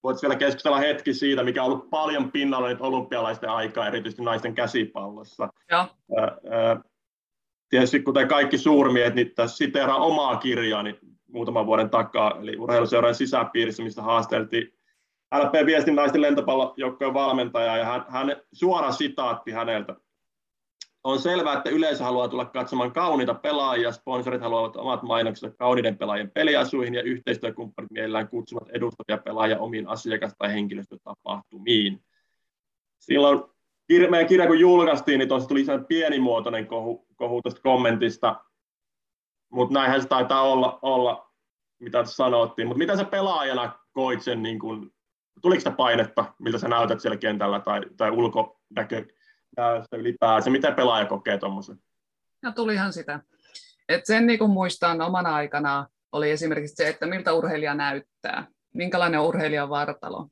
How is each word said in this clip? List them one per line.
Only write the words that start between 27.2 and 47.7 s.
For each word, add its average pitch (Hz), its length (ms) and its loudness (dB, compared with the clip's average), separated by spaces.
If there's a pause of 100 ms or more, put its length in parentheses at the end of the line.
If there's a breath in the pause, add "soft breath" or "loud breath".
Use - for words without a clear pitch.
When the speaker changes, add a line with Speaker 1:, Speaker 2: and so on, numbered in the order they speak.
Speaker 1:
mielellään 110 380 -6
kutsuvat 117 400 -10
edustavia 113 480 -6
pelaajia 110 420 -2
omiin 110 280 -8
asiakas- 107 500 -6
tai 101 160 -4
henkilöstötapahtumiin." 101 1500 -4 (960)
Silloin 143 440 4 (500)
kir-, 180 160 8
meidän 165 180 4
kirja 180 200 6
kun 160 120 6
julkaistiin, 165 600 6
niin 135 100 2
tuossa 127 200 0
tuli 139 120 4
ihan 139 240 0
pienimuotoinen 123 840 0
kohu, 117 480 -6
kohu 120 260 -4
tuosta - 200 -8
kommentista, 117 840 2 (1040)
mut 123 220 0
näinhän 135 300 4
se 123 60 -6
taitaa 131 340 2
olla, 131 400 2
olla, 127 500 0 (480)
mitä 120 180 -4
tuossa 117 180 -2
sanottiin. 120 520 2
Mut 120 100 -4
mitä 196 200 0
sä 202 60 0
pelaajana 151 760 -2 (120)
koit 127 300 -2
sen, 113 220 -4
niin 113 160 -6
kun, 107 320 -10 (500)
tuliko 175 180 4
sitä - 120 -2
painetta, 117 680 0
miltä 117 180 -4
sä 98 100 -4
näytät 117 320 2
siellä 107 180 -4
kentällä, 104 420 -2
tai, 104 220 -4 (160)